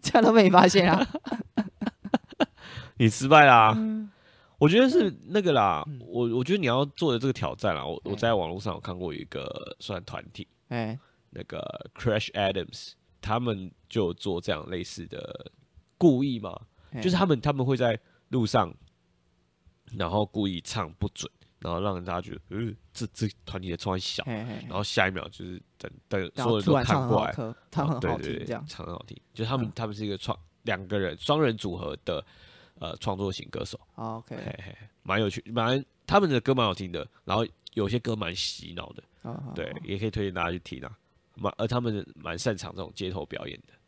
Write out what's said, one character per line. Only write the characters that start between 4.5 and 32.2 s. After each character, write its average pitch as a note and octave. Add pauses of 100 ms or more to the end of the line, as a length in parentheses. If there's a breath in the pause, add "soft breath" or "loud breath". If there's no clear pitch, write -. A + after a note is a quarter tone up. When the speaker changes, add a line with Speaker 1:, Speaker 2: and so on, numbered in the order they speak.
Speaker 2:
我 D3+
觉 F#3
得 C4
是 G#3+ (120)
那 G3+
个 F3
啦， F#2+
Speaker 1:
嗯。 C#3
Speaker 2:
我， A#2+ (120)
我 B2+
觉 E3
得 G#3+
你 F3+
要 B2
做 C#3+
的 A#2
这 A#2+
个 C3
挑 C2+
战 F#2+
啦， C#2+
我， D#2+
Speaker 1:
嗯。 F#2+
Speaker 2:
我 G2
在 A#2
网 F#2
络 F2+
上 G#2
有 -
看 F2+
过 F2+
一 -
个 -
算 F#2
团 -
体， - (200)
Speaker 1:
哎。 A#2 (300)
Speaker 2:
那 -
个 - (340)
Crash A2
Adams， F#2+ (280)
他 G#2+
们 G#2 (160)
就 G#2+
有 F2
做 F2
这 F#2
样 D2+
类 F2+
似 E2+
的 - (480)
故 C#3+
意 C3
嘛， G2 (320)
Speaker 1:
哎。 B2
Speaker 2:
就 F#3
是 F3+
他 F#3
们， D3+
他 D3
们 C3
会 C3+
在 A#2 (300)
路 A#2+
上， G2+ (1160)
然 F#2+
后 G#2
故 G2+
意 F2+
唱 F2
不 -
准， - (280)
然 -
后 E2+
让 F#2+
大 F2
家 F2
觉 -
得 - (160)
，“呃， A2+ (220)
这， A2+
这 A2 (160)
团 -
体 F#2
的 E2
创 F#2+
意 F#2
小。” -
Speaker 1:
嘿， A2
嘿， - (140)
嘿。 -
Speaker 2:
然 -
后 G2
下 G#2
一 F#2+
秒 F2
就 -
是 F2+ (160)
等， - (160)
等 F#2+
Speaker 1:
然 B2+
后 A2+
Speaker 2:
所 F#2+
有 C#3
人 B2
都 A2+
看 C3
过 A2
来， -
Speaker 1:
突 -
然 A2+ (160)
唱 -
很 D#3
好 B2
喝， -
唱 -
很 -
好 -
听 -
这 F2+
样。 -
Speaker 2:
对， C#2+
对， -
对， A#2
唱 -
很 E2+
好 -
听。 - (140)
就 A2+
是 A2+
他 C3+
们， A#2
Speaker 1:
嗯。 G#2
Speaker 2:
他 A#2
们 G#2
是 G#2+
一 -
个 G2
创-， - (280)
两 G2
个 G2+
人， F2+
双 D3+
人 A#2+
组 F#2+
合 D2 (100)
的， D#2 (540 soft breath)